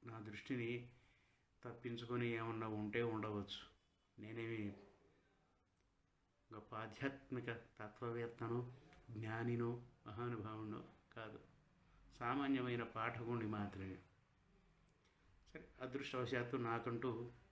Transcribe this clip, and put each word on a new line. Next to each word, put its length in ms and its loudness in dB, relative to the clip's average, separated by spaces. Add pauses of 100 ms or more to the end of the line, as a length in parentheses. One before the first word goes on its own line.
నా 160 -8
దృష్టిని 680 -2 (760)
తప్పించుకొని 640 0
ఏమన్నా 400 0
ఉంటే 340 2
ఉండవచ్చు. 680 0 (500)
నేనేమి 540 -2 (1800)
గొప్ప 200 -10
ఆధ్యాత్మిక 800 -2
తత్వవేత్తను, 1200 -2 (380)
జ్ఞానినో, 720 2 (240)
మహానుభావునో 760 -4 (320)
కాదు, 240 -8 (760)
సామాన్యమైన 640 4
పాఠకుణ్ణి 640 2
మాత్రమే. 520 0 (1500)
సరే, 160 -10 (120)
అదృష్టవశాత్తు 760 2
నాకంటూ 760 2 (180)